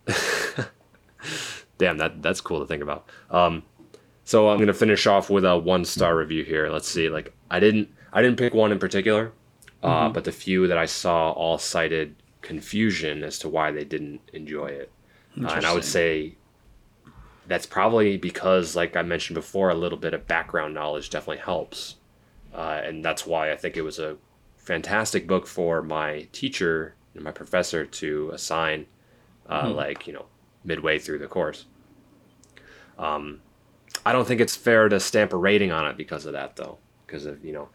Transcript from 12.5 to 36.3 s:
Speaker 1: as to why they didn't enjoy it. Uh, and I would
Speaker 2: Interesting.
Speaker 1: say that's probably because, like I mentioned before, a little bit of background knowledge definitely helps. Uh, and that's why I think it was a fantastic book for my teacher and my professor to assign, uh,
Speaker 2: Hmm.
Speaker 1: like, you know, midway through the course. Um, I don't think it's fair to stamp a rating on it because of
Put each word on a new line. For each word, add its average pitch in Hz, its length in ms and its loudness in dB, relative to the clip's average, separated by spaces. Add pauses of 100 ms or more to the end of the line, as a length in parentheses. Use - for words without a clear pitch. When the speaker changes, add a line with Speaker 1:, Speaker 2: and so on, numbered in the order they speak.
Speaker 1:
as 76 180 -10
to 80 80 -8
why 78 220 0
they 76 140 -6
didn't 73 360 -8 (120)
enjoy 76 340 -10
it. 69 240 -12 (460)
Uh, - 160 -6
and 80 140 0
I 82 60 2
would 87 120 0
Speaker 2:
Interesting. - 60 -6 (420)
Speaker 1:
say - 40 -20 (1120)
that's 87 200 -4
probably 104 500 4
because, 90 580 2
like 85 220 0
I 85 60 2
mentioned 85 320 -4
before, 92 360 0
a 87 40 2
little 82 240 -4
bit 82 160 -4
of 80 120 -8
background 80 480 -2
knowledge 76 360 -6
definitely 76 340 -8
helps. - 520 -6 (580)
Uh, 78 280 -6
and 78 220 -10
that's 80 220 -4
why 78 260 0
I 73 40 -4
think 85 200 -8
it 82 60 -4
was 78 160 -8
a 78 180 -6 (400)
fantastic 92 720 -2
book 90 200 0
for 82 360 -2
my 78 500 -6
teacher 80 640 -2 (200)
and 80 80 -16
my 76 80 -10
professor 82 540 -2
to 76 480 -6
assign, 78 540 -2 (600)
uh, 76 220 -2
Speaker 2:
Hmm. 73 80 -2
Speaker 1:
like, 71 300 -6
you 73 80 -14
know, 71 100 -16 (400)
midway 78 340 0
through 76 200 -6
the 73 100 -10
course. 78 380 -4 (1300)
Um, 73 440 -6 (640)
I 110 80 4
don't 120 140 4
think 117 140 2
it's 110 160 2
fair 110 320 6
to 101 120 4
stamp 104 320 2
a 98 40 -2
rating 98 360 4
on 80 140 0
it 73 100 -4
because 76 300 -10
of 73 60 -10